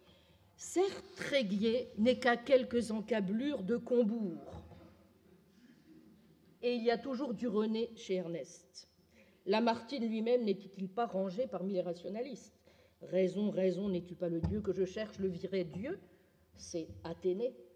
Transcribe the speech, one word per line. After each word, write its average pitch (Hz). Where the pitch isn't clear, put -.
Certes, -
Tréguier 226
n'est 247
qu'à 240
quelques 240
encablures 214
de 220
Combourg. 226
Et 247
il 226
y 233
a 233
toujours 254
du 233
René 220
chez -
Ernest. -
Lamartine 233
lui-même 226
n'était-il 190
pas 233
rangé 190
parmi 196
les 180
rationalistes ? « 196
Raison, 190
raison, 185
n'es-tu 175
pas 175
le 165
Dieu 190
que 202
je 185
cherche ? 214
Le 190
vrai 185
Dieu, 208
c'est -
Athénée, 185